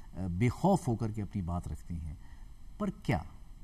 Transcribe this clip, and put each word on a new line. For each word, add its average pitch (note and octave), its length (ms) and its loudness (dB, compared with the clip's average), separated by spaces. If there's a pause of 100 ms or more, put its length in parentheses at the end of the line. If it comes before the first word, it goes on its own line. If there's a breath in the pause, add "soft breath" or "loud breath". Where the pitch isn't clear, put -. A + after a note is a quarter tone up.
(160 soft breath)
अ, E2+ 40 -4
बेखौफ A#2 680 4
होकर A2 240 2
के G#2+ 100 -2
अपनी G2 200 -2
बात E2+ 260 0
रखती D#2+ 280 -4
हैं। D2+ 220 -6 (600 soft breath)
पर G3+ 100 0
क्या, - 340 2 (400)